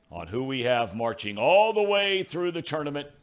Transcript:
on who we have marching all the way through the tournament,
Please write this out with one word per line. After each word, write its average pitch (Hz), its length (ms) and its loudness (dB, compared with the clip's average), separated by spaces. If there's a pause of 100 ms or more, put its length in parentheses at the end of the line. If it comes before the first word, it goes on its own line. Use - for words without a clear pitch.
on 85 160 -12
who 117 200 -6
we 131 180 -4
have 117 320 2
marching 113 420 -4
all 190 360 6
the 208 100 2
way 202 400 0
through 175 280 -4
the 165 120 -6
tournament, 143 460 -6 (120)